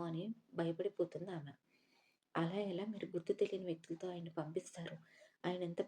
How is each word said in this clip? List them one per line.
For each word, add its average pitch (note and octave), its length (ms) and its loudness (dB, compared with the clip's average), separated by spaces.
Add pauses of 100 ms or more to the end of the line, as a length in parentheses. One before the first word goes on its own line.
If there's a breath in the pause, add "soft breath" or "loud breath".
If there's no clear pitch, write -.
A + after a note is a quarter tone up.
అని E3 180 0 (300)
భయపడిపోతుంది E3+ 800 2
ఆమె. D3 220 -6 (840 soft breath)
"అలా E3+ 240 4
ఎలా G3 260 0
మీరు G#3 200 -2
గుర్తు F3 280 0
తెలియని G3 320 2
వ్యక్తులతో E3 440 -2
ఆయన్ని E3+ 200 -4
పంపిస్తారు? E3 680 -4 (480 loud breath)
ఆయన F3+ 200 2
ఎంత E3+ 240 0